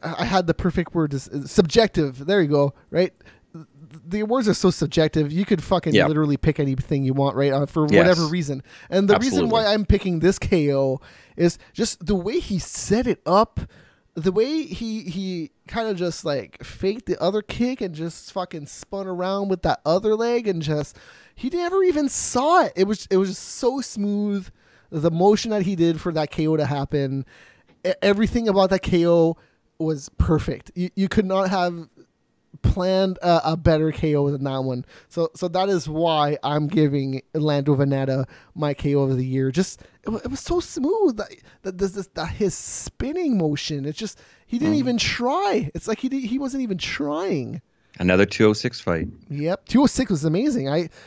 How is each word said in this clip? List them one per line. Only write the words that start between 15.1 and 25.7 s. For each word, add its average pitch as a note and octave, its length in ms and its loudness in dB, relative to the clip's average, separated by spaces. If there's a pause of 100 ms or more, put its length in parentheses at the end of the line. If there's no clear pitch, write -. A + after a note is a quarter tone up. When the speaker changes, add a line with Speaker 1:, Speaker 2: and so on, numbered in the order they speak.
Speaker 1:
kinda A3+ 260 -4
just, F3 300 -4
like, C3+ 400 -6
faked - 420 -4
the F3 160 -4
other G3 200 0
kick B3 380 -4
and F#3 140 -8
just D#3+ 380 -12
fucking F3 340 -8
spun - 400 -10
around F#3+ 420 -4
with F#3 140 -2
that D#3 240 0
other G3+ 300 2
leg A#3 320 0
and F3 140 0
just, D3 340 -4 (400)
he B3 120 -6
never F4+ 360 0
even D4+ 240 2
saw D#4 560 2
it. G#3 100 -4
It F#3 140 2
was, G#3 220 -4
it F#3+ 80 4
was F#3+ 100 2
just - 140 -8
so C4 380 -4
smooth. G3+ 680 -4 (420)
The D#3+ 220 0
motion G#3 400 4
that G#3 100 0
he F#3+ 140 -2